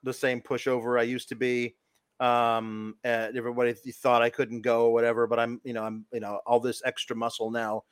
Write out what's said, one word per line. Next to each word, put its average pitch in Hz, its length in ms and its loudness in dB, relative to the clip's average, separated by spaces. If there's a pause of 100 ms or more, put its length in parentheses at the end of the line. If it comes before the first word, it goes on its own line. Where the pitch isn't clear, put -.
the 131 100 -4
same 127 300 -2
pushover 123 580 0
I 117 40 4
used 123 260 -4
to 131 40 -8
be. 123 420 -2 (420)
Um, 113 840 2
and 113 320 -2
everybody 120 380 0
th-, 117 240 -14
thought 123 240 4
I 120 80 4
couldn't 117 320 -4
go 117 240 4
or 117 80 6
whatever, 117 340 4
but 117 120 0
I'm, 117 260 0
you 127 80 -8
know, 110 120 -4
I'm, 110 280 -8
you 117 80 -6
know, 104 240 -6
all 120 160 4
this 120 240 -2
extra 123 320 -4
muscle 113 340 -4
now 110 420 -4